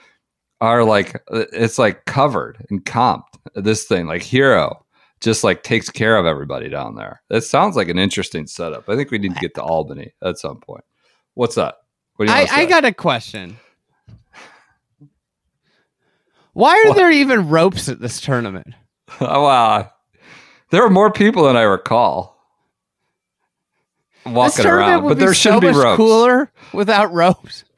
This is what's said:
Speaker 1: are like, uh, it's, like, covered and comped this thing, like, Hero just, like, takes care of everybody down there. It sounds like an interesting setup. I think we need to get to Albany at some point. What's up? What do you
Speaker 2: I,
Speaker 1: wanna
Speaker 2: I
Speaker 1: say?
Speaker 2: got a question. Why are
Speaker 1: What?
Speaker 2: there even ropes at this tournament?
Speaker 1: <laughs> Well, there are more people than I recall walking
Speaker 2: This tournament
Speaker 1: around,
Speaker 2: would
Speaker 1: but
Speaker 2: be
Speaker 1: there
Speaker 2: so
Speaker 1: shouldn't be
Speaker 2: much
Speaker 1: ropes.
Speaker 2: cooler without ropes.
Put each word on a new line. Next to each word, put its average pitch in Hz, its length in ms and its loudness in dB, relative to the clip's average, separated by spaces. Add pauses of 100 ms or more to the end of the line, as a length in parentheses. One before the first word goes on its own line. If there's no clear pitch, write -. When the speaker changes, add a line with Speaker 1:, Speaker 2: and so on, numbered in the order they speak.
(600)
Speaker 1:
are 117 240 2
like, 104 320 0 (160)
uh, 113 200 -4
it's, 113 260 -4
like, 107 260 0
covered 117 680 -4
and 98 140 -8
comped 113 380 -2 (340)
this 107 280 -4
thing, 87 220 -4
like, 85 160 -8
Hero 123 600 0 (360)
just, 110 220 -2
like, 110 220 -2
takes - 260 -4
care 113 260 0
of 90 100 0
everybody 71 420 -6
down 67 260 -10
there. 52 260 -18 (100)
It 113 100 -2
sounds 165 340 -2
like 98 140 -2
an 85 100 -4
interesting 90 480 -6
setup. 80 420 -12
I 104 60 -4
think 143 160 -6
we 113 80 -6
need 98 160 -6
to - 60 -12
get - 160 -8
to - 60 -10
Albany 71 500 -6 (100)
at 90 160 -8
some 71 220 -14
point. - 240 -20 (500)
What's 120 240 -4
up? 80 200 -4 (360)
What 107 120 -4
do 110 60 2
you - 60 2
Speaker 2:
I, - 40 2
Speaker 1:
wanna 233 100 -2
Speaker 2:
I 262 120 -2
Speaker 1:
say? 339 40 -2
Speaker 2:
got 330 160 2
a 226 100 0
question. 113 600 -8 (3000)
Why 320 320 4
are 427 60 6
Speaker 1:
What? 415 60 4
Speaker 2:
there 359 140 6
even 262 380 2
ropes 170 400 0
at 127 120 -10
this 117 200 -10
tournament? 117 540 -6 (340)
Speaker 1:
<laughs> - 120 -12
Well, 123 720 2 (760)
there 185 140 4
are 220 60 4
more 202 220 4
people 202 320 2
than 127 120 4
I 117 60 4
recall 101 800 0 (1800)
walking 123 220 0
Speaker 2:
This - 100 0
tournament - 320 2
Speaker 1:
around, 349 160 2
Speaker 2:
would 294 60 0
Speaker 1:
but 247 80 2
Speaker 2:
be 190 60 2
Speaker 1:
there 190 100 4
Speaker 2:
so - 60 -2 (100)
Speaker 1:
shouldn't - 100 4
be 180 80 4
Speaker 2:
much 151 80 2
Speaker 1:
ropes. 120 220 4
Speaker 2:
cooler 233 540 4 (200)
without 202 400 0
ropes. 175 520 -2 (140)